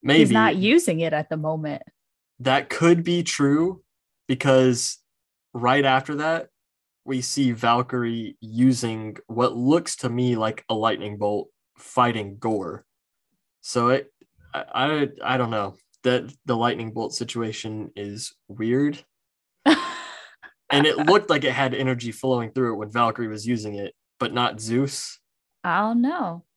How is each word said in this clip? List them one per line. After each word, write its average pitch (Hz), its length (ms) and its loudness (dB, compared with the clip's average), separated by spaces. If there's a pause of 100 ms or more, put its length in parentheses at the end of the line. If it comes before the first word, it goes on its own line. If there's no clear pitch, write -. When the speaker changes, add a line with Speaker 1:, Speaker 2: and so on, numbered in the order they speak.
Speaker 1:
Maybe. - 160 6
Speaker 2:
He's 165 120 8
not 220 260 4
using 202 440 2
it 160 140 0
at 151 160 -4
the 160 80 -4
moment. 156 440 -4 (580)
Speaker 1:
That 131 280 2
could 170 340 4
be 175 200 0
true, 156 600 0 (460)
because 131 720 4 (560)
right 123 320 2
after 135 300 0
that, 160 320 -4 (580)
we 131 160 -4
see 131 300 0
Valkyrie 117 880 -2
using 113 760 0 (100)
what 113 300 0
looks 147 400 0
to 123 140 -4
me 123 260 0
like 110 320 -4
a 110 60 -2
lightning 107 420 -2
bolt 104 320 -4 (300)
fighting 113 600 -2
Gore. 98 460 -4 (800)
So 120 260 0
it, 131 240 0 (400)
I, - 120 -8 (600)
I, 131 100 0
I - 40 0
don't 120 120 0
know. 101 260 -4 (260)
That 123 280 0 (140)
the 120 140 0
lightning 117 340 -2
bolt 113 220 -6
situation 110 840 -8
is 101 380 -12 (140)
weird. 120 500 -2 (680)
Speaker 2:
<laughs> 302 120 6 (960)
Speaker 1:
And 143 140 6
it 143 120 4
looked 175 320 4
like 147 120 2
it 135 100 0
had 127 220 0
energy 120 380 -2
flowing 120 400 -2
through 120 220 0
it - 20 -6
when 104 160 -8
Valkyrie 117 340 0
was 107 180 -10
using 107 300 -4
it, 101 180 -10 (280)
but 117 120 -4
not 117 280 -2
Zeus. 120 580 -4 (460)
Speaker 2:
I 175 160 0
don't 233 200 0
know. 240 440 -4 (120)